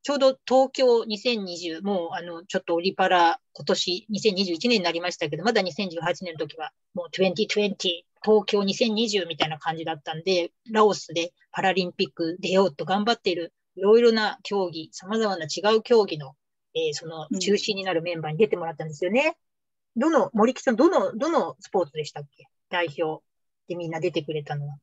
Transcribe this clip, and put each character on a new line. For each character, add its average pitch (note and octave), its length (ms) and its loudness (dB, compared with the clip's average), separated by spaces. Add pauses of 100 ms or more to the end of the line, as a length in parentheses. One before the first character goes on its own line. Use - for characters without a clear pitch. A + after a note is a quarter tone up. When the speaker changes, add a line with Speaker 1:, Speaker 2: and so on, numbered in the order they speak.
Speaker 1:
ち - 80 -4
ょ C#4+ 40 2
う C#4+ 40 0
ど C4 180 4 (120)
東 C4 240 4
京 A#3+ 320 4
二 G#3+ 120 -4
千 A3 280 -2
二 F3 140 -10
十、 E3 220 -6
も F#3+ 280 -2
う、 E3 60 -8
あ F3 80 -8
の、 E3+ 220 -12
ち - 120 -8
ょ - 20 0
っ F3+ 60 -4
と F3 100 -2
オ E3 60 2
リ F3+ 120 0
パ F#3 160 2
ラ、 E3+ 320 4 (120)
今 D3 140 -16
年 F3+ 420 -2
二 G#3 100 -4
千 G#3 160 2
二 F#3+ 100 0
十 F3+ 100 -2
一 E3 140 -2
年 A#3+ 100 4
に F3+ 60 0
な E3+ 60 2
り E3 100 -4
ま F3+ 120 -4
し - 40 -10
た E3 120 -4
け D3+ 80 -4
ど、 E3 80 -8
ま A#3+ 80 4
だ A3+ 100 2
二 F3+ 100 -4
千 G3 180 -4
十 E3 100 -8
八 F3 240 -4
年 E3+ 100 -10
の D#3 40 -14
時 D3+ 180 -8
は、 D#3 160 -12 (220)
も F3 100 -8
う E3 80 -14
ト F3+ 100 0
ゥ F#3+ 40 6
エ - 20 4
ン - 60 0
テ G#3+ 100 -2
ィ - 20 -2
ト - 140 0
ゥ - 20 2
エ G#3 60 2
ン G3 80 -4
テ - 120 -4
ィ、 - 20 2 (340)
東 G#3+ 200 4
京 G3+ 200 0
二 G3 100 0
千 A#3 200 0
二 A3+ 140 0
十 G3 180 0
み E3 100 -10
た D#3+ 100 0
い - 20 -4
な D#3 100 -8
感 E3 180 -4
じ E3 80 -8
だ D#3+ 80 -4
っ D#3 100 -10
た D#3+ 120 -8
ん D#3+ 100 -10
で、 F3+ 260 0 (220)
ラ G#3+ 120 6
オ G3+ 80 6
ス F#3 220 -8
で E3+ 180 -2 (200)
パ - 100 -4
ラ F#3+ 100 2
リ F3+ 140 0
ン F3 60 -8
ピ F#3 140 -2
ッ - 60 -14
ク E3 280 -4
出 F#3 100 -6
よ F#3+ 140 4
う D#3+ 100 0
と D#3+ 100 -8
頑 F#3+ 200 0
張 A#3 80 2
っ A3+ 80 -2
て G3+ 100 -2
い E3+ 60 -2
る、 E3+ 160 -8 (240)
い F3+ 40 -14
ろ G3+ 160 6
い A#3+ 60 6
ろ A#3 100 6
な G#3+ 300 -2
競 G3 280 -2
技、 D#3+ 220 -12
様 G3 260 -6
々 G#3 180 0
な D#3+ 80 -6
違 F#3+ 320 0
う A3 60 2
競 A3 220 4
技 F#3 140 -4
の、 C#3+ 160 -14 (400)
え D#3+ 160 0
ー、 D3 40 -8
そ E3 120 -12
の D#3+ 220 -12 (100)
中 G3 180 2
心 G3+ 200 -4
に G3 80 -8
な F#3+ 80 -2
る E3 100 0
メ F3 120 -4
ン E3 60 -6
バ D#3 100 -6
ー - 20 -6
に D#3 60 -6
出 G#3 100 6
て F#3 80 -2
も E3+ 100 -6
ら E3 60 -8
っ D#3 40 -14
た E3 80 -8
ん D#3+ 40 -8
で D#3 60 -10
す E3 100 -4
よ F3+ 80 0
ね。 D4+ 240 2 (580)
Speaker 2:
う A3+ 60 -4
ん。 - 0 -
Speaker 1:
ど D4+ 100 2
の、 C4 220 2
森 A3+ 220 4
木 - 80 -12
さ C4 100 2
ん、 A3 40 0
ど D4 140 6
の、 A#3 260 0
ど C4+ 140 -2
の G3+ 300 -2
ス - 100 -20
ポ F#3+ 120 0
ー E3 40 0
ツ C#3+ 60 -20
で D#3 120 -6
し - 80 -12
た D3 100 -12
っ - 20 -12 (120)
け？ - 120 -20 (220)
代 F3 180 -2 (100)
表 D#3 240 -4 (460)
で E3+ 80 -6
み E3+ 120 -8
ん D#3+ 40 -6
な D#3+ 80 -6
出 F3 100 0
て D#3+ 120 -2
く D#3 100 -8
れ D3+ 100 -4
た D3 140 -6
の C#3+ 120 -6
は。 C#3+ 140 -12